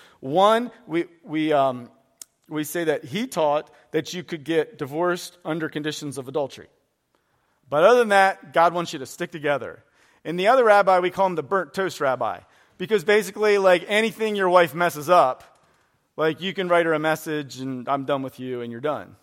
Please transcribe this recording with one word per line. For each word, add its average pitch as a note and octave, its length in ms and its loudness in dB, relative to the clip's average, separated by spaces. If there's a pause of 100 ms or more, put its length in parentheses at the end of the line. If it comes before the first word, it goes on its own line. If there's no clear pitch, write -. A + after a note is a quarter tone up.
(220)
one, G#3 500 2 (160)
we, E3 180 -4 (180)
we, D#3 300 -4
um, B2+ 380 0 (580)
we D3+ 140 -8
say E3+ 220 -6
that D3 200 -2
he G3 220 -8
taught D#3 420 -2 (220)
that D#3 220 -6
you F3+ 100 -10
could D3+ 200 -12
get D#3 360 -2
divorced E3+ 680 -4
under D#3+ 240 -6
conditions D3 480 -8
of B2+ 100 -12
adultery. C3+ 400 -8 (1000)
But D3 140 2
other A#3+ 160 8
than A3+ 100 2
that, G3 440 2
God E3+ 200 4
wants E3+ 200 -6
you D#3 60 -10
to C3 60 -12
stick - 260 -10
together. C#3 520 -6 (400)
And E3 160 -6
the F#3+ 80 2
other B3+ 160 6
rabbi, G3 360 6
we F3+ 120 0
call F#3+ 160 0
him F3+ 80 -2
the D#3 80 -6
burnt F3+ 320 -4
toast F#3+ 260 -4
rabbi, A#2+ 380 -2 (400)
because F#3 240 -2
basically, G#3 560 2
like, F3+ 280 4
anything G#3+ 480 -2
your F#3+ 140 0
wife F3 240 4
messes D#3+ 340 -2
up, D#3 540 2 (560)
like, D#3 240 -2
you F#3+ 100 -6
can F#3 160 -6
write E3+ 200 4
her D#3+ 60 2
a D3+ 60 0
message D3+ 600 -4
and, B2+ 280 -10
"I'm C#3 180 -4
done C#3 180 -2
with C3 160 -14
you," B2+ 220 -8
and A#2+ 100 -10
you're A#2 100 -12
done. G#2+ 420 -6